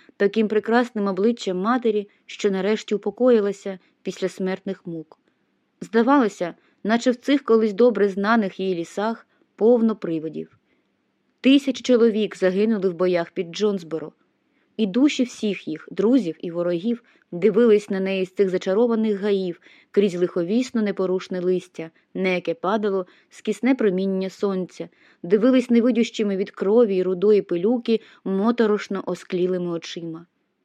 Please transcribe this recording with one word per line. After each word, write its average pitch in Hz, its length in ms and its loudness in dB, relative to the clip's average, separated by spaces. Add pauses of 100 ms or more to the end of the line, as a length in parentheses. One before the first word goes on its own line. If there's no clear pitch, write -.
(180)
таким 202 300 0
прекрасним 214 600 0
обличчям 196 500 -2
матері, 214 520 -2 (160)
що - 260 -2
нарешті 202 440 -2
упокоїлася 202 840 0 (220)
після 185 280 -6
смертних 185 580 -6
мук. 165 320 -12 (640)
Здавалося, 226 720 0 (280)
наче 233 280 2
в 240 40 -4
цих 269 280 0
колись 220 300 2
добре 202 360 4
знаних 202 500 0
їй 190 160 -2
лісах 202 520 -6 (280)
повно 226 400 4
привидів. 160 600 -8 (840)
Тисячі 269 420 4
чоловік 220 540 2
загинули 190 520 0
в 175 40 -2
боях 175 380 0
під 170 200 -8
Джонсборо, 170 600 -4 (640)
і 214 100 0
душі 254 360 2
всіх - 440 -4
їх, 156 240 -10
друзів 190 480 2
і 180 120 -10
ворогів, 175 520 -2 (280)
дивились 208 580 4
на 190 100 -2
неї 190 260 -2
з - 80 -10
цих 196 160 2
зачарованих 214 720 0
гаїв 190 420 -2 (300)
крізь 196 240 2
лиховісно 185 640 -2
непорушне 190 580 -2
листя, 175 500 -4 (240)
на 185 160 -2
яке 175 240 -2
падало 196 520 -2 (240)
скисне 240 460 -2
проміння 190 540 0
сонця, 185 600 -6 (340)
дивились 233 460 4
невидющими 233 680 2
від 202 140 -4
крові 202 440 2
й 185 80 0
рудої 190 380 2
пилюки 220 600 -2 (220)
моторошно 202 800 -2
осклілими 180 640 -4
очима. 165 540 -10 (400)